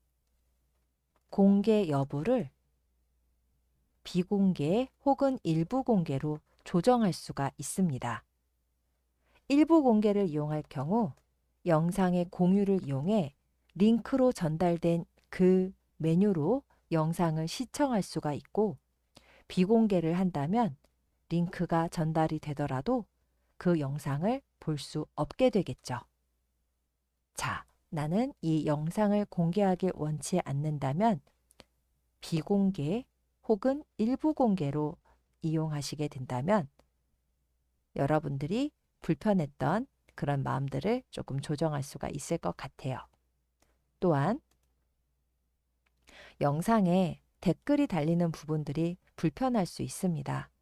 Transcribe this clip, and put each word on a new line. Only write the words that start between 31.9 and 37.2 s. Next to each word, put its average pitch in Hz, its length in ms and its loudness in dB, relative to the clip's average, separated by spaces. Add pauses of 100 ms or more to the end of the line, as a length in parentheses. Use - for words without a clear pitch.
비공개 190 840 -2 (440)
혹은 262 340 0 (160)
일부 262 360 0
공개로 151 600 0 (460)
이용하시게 151 680 -4
된다면 139 600 -2 (1300)